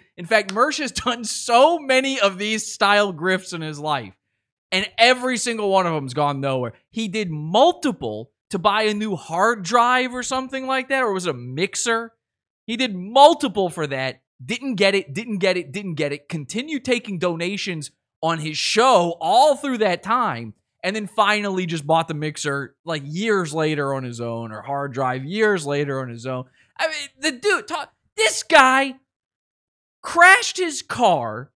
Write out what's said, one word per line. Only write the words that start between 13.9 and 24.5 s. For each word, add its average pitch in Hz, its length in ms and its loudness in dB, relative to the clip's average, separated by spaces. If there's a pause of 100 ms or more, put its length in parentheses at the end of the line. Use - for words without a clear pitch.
didn't 233 320 -6
get 196 180 4
it, 185 200 -2
didn't 214 240 -6
get 185 180 2
it, 165 140 -8
didn't 190 240 -6
get 143 180 -4
it, 147 160 -12
continued 240 560 -8
taking 226 340 -4
donations 175 720 -4 (320)
on 165 160 0
his 151 180 -8
show 202 640 4
all 254 340 6
through 254 240 -4
that 180 240 0
time, 180 520 -2 (280)
and 196 140 -4
then 214 100 -6
finally 202 600 0
just 160 200 -6
bought 160 220 2
the 160 60 -6
mixer, 147 600 -6 (120)
like, 156 180 -6
years 180 480 -2
later 156 400 0
on 135 100 -4
his 120 180 -10
own, 117 300 -6